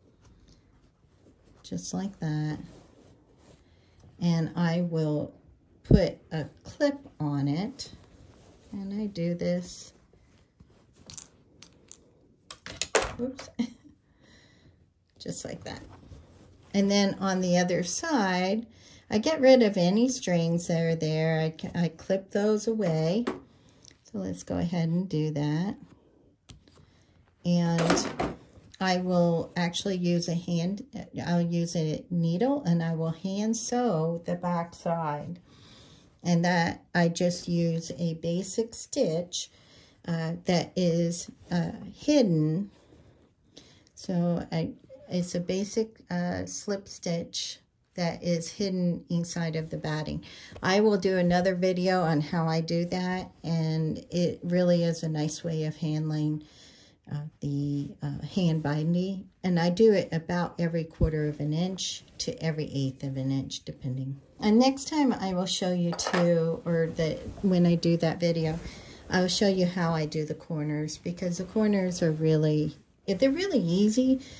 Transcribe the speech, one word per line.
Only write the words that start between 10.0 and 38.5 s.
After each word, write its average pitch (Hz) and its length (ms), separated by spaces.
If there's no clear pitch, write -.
whoops, 254 320
<laughs> - 1600
just - 260
like - 200
that. - 180
And 196 160
then 196 300
on 190 220
the 175 180
other 180 240
side, 196 840
I 214 80
get 311 220
rid 262 240
of 196 120
any 196 320
strings 170 600
that 165 120
are 165 140
there. 160 460
I, 160 420
I 170 60
clip - 420
those 214 380
away. 190 560
So - 140
let's 185 260
go 175 120
ahead 175 320
and 175 200
do 156 240
that. 151 420
And 175 920
I 185 180
will 175 580
actually 180 400
use 175 320
a 170 60
hand, 175 520
I'll 175 160
use 170 320
a 156 340
needle, 185 540
and 170 220
I 165 100
will 160 160
hand 202 460
sew 170 680
the 175 120
back 175 380
side. 165 640
And 170 220
that 175 400
I 175 140
just 175 400
use 165 500
a 165 160
basic 185 600